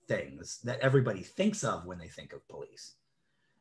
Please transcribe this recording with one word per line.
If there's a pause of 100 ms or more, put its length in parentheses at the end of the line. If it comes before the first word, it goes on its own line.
things
that
everybody
thinks
of
when
they
think
of
police. (680)